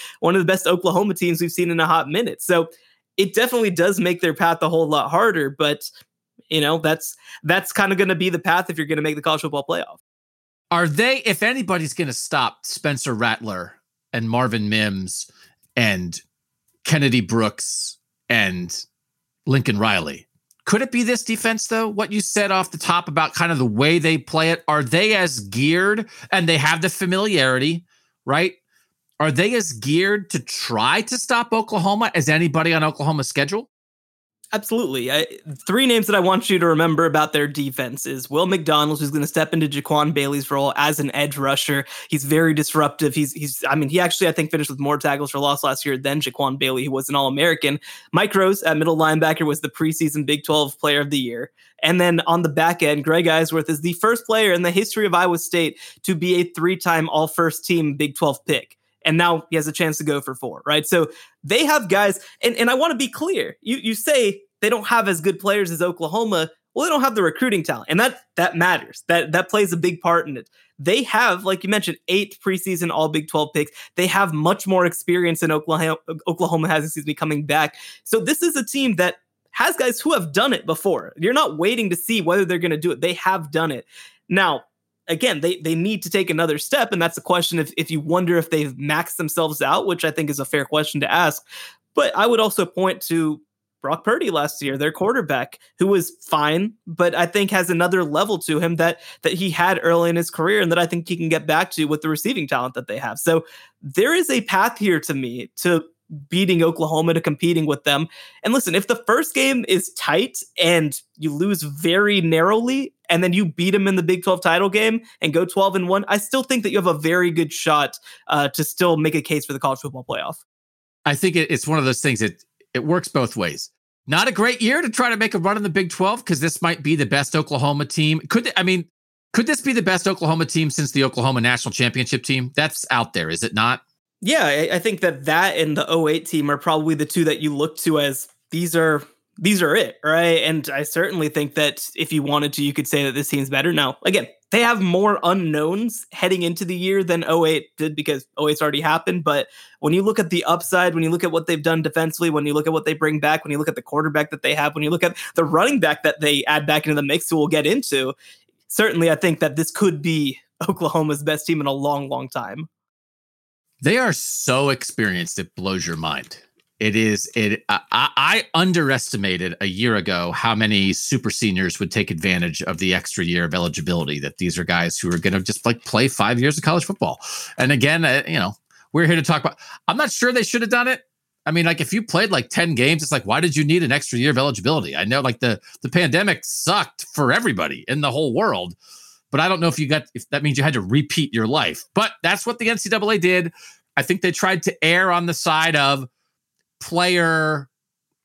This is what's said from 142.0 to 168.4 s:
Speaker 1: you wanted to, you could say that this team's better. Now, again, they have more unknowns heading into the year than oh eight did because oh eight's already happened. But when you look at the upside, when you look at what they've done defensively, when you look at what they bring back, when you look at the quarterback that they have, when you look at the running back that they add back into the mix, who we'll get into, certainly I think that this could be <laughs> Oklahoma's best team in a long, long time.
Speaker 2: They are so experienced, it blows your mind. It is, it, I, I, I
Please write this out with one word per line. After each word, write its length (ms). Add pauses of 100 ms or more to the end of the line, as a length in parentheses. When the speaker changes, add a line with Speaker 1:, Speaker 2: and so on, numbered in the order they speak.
Speaker 1:
you 100
wanted 300
to, 100
you 120
could 120
say 180
that 80
this 180
team's 180
better. 240
Now, 320
again, 220 (240)
they 100
have 220
more 400
unknowns 920
heading 300
into 240
the 100
year 260
than 240
oh 200
eight 320
did 180
because 300 (100)
oh 100
eight's 140
already 220
happened. 420
But 220 (320)
when 160
you 80
look 160
at 100
the 160
upside, 500
when 80
you 60
look 160
at 80
what 140
they've 160
done 180
defensively, 480
when 160
you 80
look 140
at 80
what 100
they 80
bring 280
back, 220
when 100
you 40
look 140
at 40
the 60
quarterback 520
that 100
they 120
have, 200
when 100
you 60
look 140
at 120 (180)
the 100
running 360
back 220
that 180
they 240
add 220
back 180
into 100
the 80
mix, 280
who 80
we'll 100
get 160
into, 480 (560)
certainly 420
I 40
think 260
that 160
this 140
could 320
be 360 (120)
<laughs> 180
Oklahoma's 540
best 240
team 160
in 40
a 60
long, 380
long 180
time. 400 (1120)
Speaker 2:
They 140
are 160
so 560
experienced, 680
it 160
blows 320
your 100
mind. 400 (440)
It 140
is, 400
it, 360
I, 100 (100)
I, 240
I 380